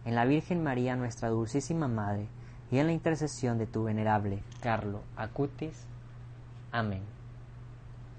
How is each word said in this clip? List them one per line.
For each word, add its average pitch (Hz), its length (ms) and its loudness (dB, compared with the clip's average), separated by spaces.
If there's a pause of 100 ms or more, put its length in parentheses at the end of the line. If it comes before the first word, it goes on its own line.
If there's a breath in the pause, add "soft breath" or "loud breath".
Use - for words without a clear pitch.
en 117 120 0
la 117 100 8
Virgen 156 360 4
María, 127 360 2
nuestra 120 320 0
dulcísima 139 580 2
Madre, 104 400 0 (420 loud breath)
y 127 100 4
en 151 80 6
la 165 60 4
intercesión 151 640 2
de 110 100 2
tu 110 180 0
venerable 107 580 2 (180)
Carlo 107 400 0 (140)
Acutis. 139 720 -4 (840)
Amén. 107 280 0 (1160)